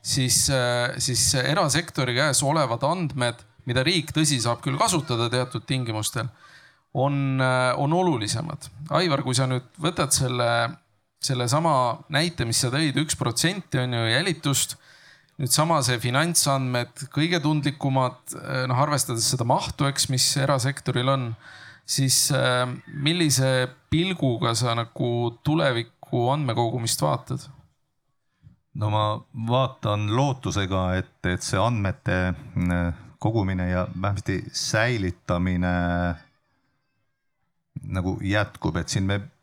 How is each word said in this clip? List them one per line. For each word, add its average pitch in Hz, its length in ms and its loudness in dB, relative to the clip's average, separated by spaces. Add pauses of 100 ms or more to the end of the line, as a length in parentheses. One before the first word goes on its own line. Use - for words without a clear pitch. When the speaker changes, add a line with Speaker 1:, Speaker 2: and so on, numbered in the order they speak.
Speaker 1:
siis, - 500 2
äh, 123 440 0
siis 123 280 0 (160)
erasektori 147 720 0
käes 143 280 2
olevad 135 440 0
andmed, 135 540 -2 (240)
mida 127 180 0
riik, 165 300 0
tõsi, 147 300 2
saab 120 180 0
küll 139 160 -2
kasutada 143 540 0
teatud 123 340 -2
tingimustel, 113 640 -4 (640)
on, 135 480 0
äh, 127 400 4
on 151 160 2
olulisemad. 113 720 -2 (240)
Aivar, 147 320 2
kui 127 80 0
sa 131 160 2
nüüd 127 160 -2 (160)
võtad 170 320 0
selle, 123 380 0 (680)
selle 123 320 -2
sama 135 480 2 (160)
näite, 160 320 0
mis 117 160 0
sa 127 80 0
tõid, 139 320 0
üks 156 160 -4
protsenti 156 640 -2
on 123 160 -2
ju 113 140 0
jälitust, 147 680 0 (640)
nüüd 127 80 -2
sama 160 320 2
see 123 180 0
finantsandmed, 131 1120 0
kõige 170 300 0
tundlikumad, 135 800 0 (160)
äh, 131 320 -4
noh, 123 100 2
arvestades 135 540 0
seda 123 100 -2
mahtu, 143 460 0
eks, - 240 -2
mis 127 140 2 (100)
erasektoril 131 720 0
on, 135 160 0 (580)
siis, - 480 2
äh, 127 380 2 (240)
millise 135 800 2 (160)
pilguga 147 680 0
sa 117 220 0
nagu 117 320 -4 (340)
tuleviku 127 960 0
andmekogumist 120 680 0
vaatad? 131 460 -4 (1200)
Speaker 2:
No 107 160 -2
ma 107 140 2 (460)
vaatan 120 640 0
lootusega, 98 680 0 (140)
et, - 200 -6 (120)
et 90 160 -2
see 101 160 0
andmete, 101 580 0 (340)
mm, 87 680 -2
kogumine 95 480 0
ja 90 200 0
vähemasti 95 500 -2 (100)
säilitamine 90 1200 0 (2000)
nagu 92 400 -2
jätkub, 95 560 0
et 78 100 -4
siin 98 160 0
me 98 140 0 (240)